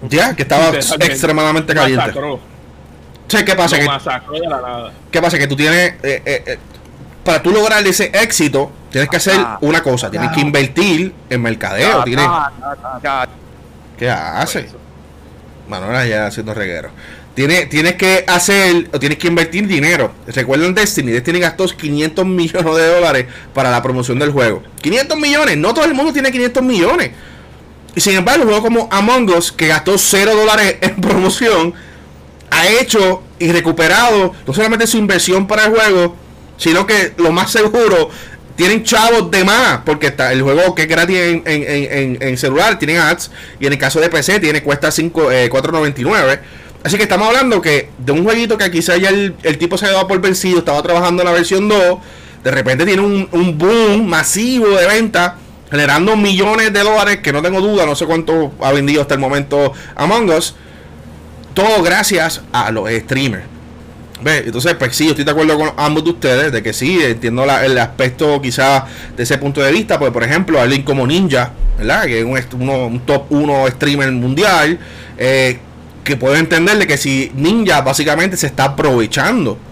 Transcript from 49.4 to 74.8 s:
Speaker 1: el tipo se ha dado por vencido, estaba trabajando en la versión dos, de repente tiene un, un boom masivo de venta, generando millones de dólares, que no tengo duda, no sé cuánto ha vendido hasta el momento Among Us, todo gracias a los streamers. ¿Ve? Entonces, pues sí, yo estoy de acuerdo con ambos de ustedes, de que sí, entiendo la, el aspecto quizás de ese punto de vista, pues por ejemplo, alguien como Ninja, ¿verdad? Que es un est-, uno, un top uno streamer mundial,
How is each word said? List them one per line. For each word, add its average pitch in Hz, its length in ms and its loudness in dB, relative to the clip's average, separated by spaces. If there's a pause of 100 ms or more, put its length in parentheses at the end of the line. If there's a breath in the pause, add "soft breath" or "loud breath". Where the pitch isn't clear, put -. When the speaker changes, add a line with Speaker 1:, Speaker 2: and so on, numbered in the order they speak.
Speaker 1:
el 156 120 0
tipo 170 220 -2
se 202 80 -2
ha 196 60 2
dado 190 160 2
por 190 120 2
vencido, 185 380 2
estaba 151 240 0
trabajando 175 400 2
en 175 60 0
la 175 40 2
versión 190 360 2
dos, 180 300 4 (440 loud breath)
de 127 80 0
repente 131 340 0
tiene 185 160 2
un, 202 300 0
un 175 260 0
boom 214 500 2
masivo 208 640 0
de 185 160 4
venta, 196 500 0 (340 loud breath)
generando 147 460 2
millones 208 560 2
de 202 80 2
dólares, 208 420 2
que 147 100 -2
no 143 80 0
tengo 185 200 0
duda, 196 260 2
no 147 80 0
sé 165 100 -2
cuánto 160 560 0
ha 135 120 0
vendido 143 280 2
hasta 143 140 -2
el 135 60 -2
momento 139 520 0 (220 loud breath)
Among 202 360 0
Us, 160 260 -2 (960 loud breath)
todo 208 280 2
gracias 175 600 0 (100)
a 110 200 0
los 107 180 -4
streamers. 117 540 -4 (760)
¿Ve? 147 260 0
Entonces, 123 280 -2
pues 123 220 -4
sí, 156 80 0
yo 160 60 2
estoy 143 140 -2
de 151 60 -2
acuerdo 156 280 2
con 156 180 -2
ambos 151 280 0
de 170 60 0
ustedes, 143 420 0
de 113 100 -4
que 107 100 -4
sí, 160 300 0
entiendo 120 440 -2
la, 135 180 0
el 135 140 2
aspecto 131 640 0
quizás 135 440 0 (320 loud breath)
de 120 60 -4
ese 135 160 -2
punto 143 220 -4
de 135 100 2
vista, 170 280 0
pues 139 120 0
por 117 140 -2
ejemplo, 156 360 0
alguien 135 220 0
como 135 240 -2
Ninja, 135 460 0 (260)
¿verdad? 147 260 0
Que 117 160 -2
es 113 40 0
un 127 120 -4
est-, 123 180 -6
uno, 127 320 -2
un 120 140 -6
top 139 300 0
uno 143 380 2
streamer 139 440 -2
mundial, 156 640 0 (380 loud breath)